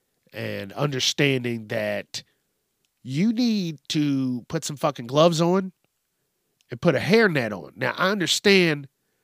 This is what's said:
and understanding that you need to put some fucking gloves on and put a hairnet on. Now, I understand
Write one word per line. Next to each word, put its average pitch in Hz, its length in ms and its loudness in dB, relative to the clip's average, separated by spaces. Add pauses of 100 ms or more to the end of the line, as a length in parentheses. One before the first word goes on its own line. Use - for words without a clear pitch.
(320)
and 101 400 -8
understanding 123 960 -2
that 107 540 -6 (800)
you 165 300 0
need 214 460 -2 (100)
to 135 600 -2
put 160 160 -6
some 147 120 -8
fucking 135 300 -4
gloves 156 340 4
on 185 320 0 (1000)
and 120 100 -12
put 165 140 4
a 117 60 0
hairnet 147 520 4
on. 78 240 -12
Now, 120 200 -4
I 185 140 0
understand 175 800 2 (360)